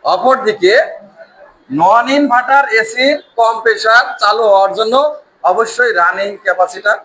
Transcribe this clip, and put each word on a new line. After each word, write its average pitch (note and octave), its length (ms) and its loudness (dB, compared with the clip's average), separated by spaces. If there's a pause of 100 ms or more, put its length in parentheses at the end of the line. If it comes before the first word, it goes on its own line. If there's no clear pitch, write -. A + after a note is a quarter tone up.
অপরদিকে G3+ 680 0 (1040)
নন A3 260 2 (120)
ইনভার্টার C4+ 460 2 (160)
এসির B3 360 -2 (200)
কম A3+ 180 2 (100)
প্রেশার A3+ 400 2 (180)
চালু G#3+ 200 0
হওয়ার G3 360 2
জন্য A3 160 -2 (560)
অবশ্যই A3+ 500 -2
রানিং F#3 280 -2 (160)
ক্যাপাসিটর F#3 600 -2